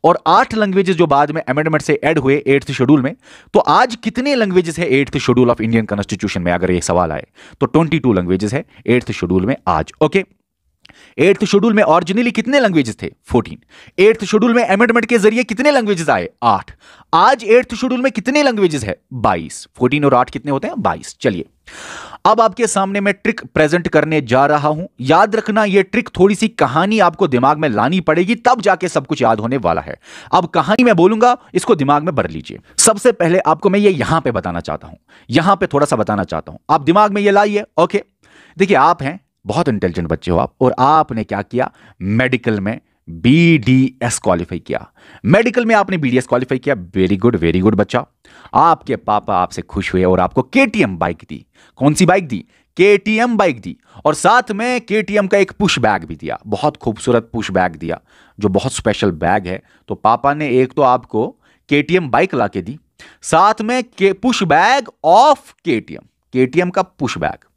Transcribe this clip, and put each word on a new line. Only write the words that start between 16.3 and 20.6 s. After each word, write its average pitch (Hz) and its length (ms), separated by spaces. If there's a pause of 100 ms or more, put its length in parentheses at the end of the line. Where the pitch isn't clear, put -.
आठ। 107 300 (420)
आज 226 300
एट्थ 233 300
शेड्यूल 247 260
में 262 120
कितने 277 300
लैंग्वेजेस 190 420
है? 95 120 (160)
बाईस। 98 640
फोर्टीन 139 280
और 135 100
आठ 120 160
कितने 143 200
होते 135 180